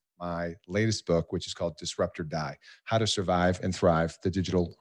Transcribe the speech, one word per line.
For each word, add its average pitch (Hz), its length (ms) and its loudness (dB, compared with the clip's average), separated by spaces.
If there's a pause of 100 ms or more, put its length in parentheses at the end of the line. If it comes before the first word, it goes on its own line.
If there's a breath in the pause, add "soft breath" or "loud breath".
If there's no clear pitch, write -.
(200)
my 85 340 -6 (120)
latest 107 400 0
book, 85 260 2
which 87 140 -4
is - 80 -12
called 87 240 -6
Disrupt - 420 -4
or - 40 -6
Die, 76 320 -6 (280 soft breath)
How 113 140 0
to 110 80 2
Survive 90 560 2
and 92 120 -2
Thrive 82 480 2
the 95 80 2
Digital 87 500 0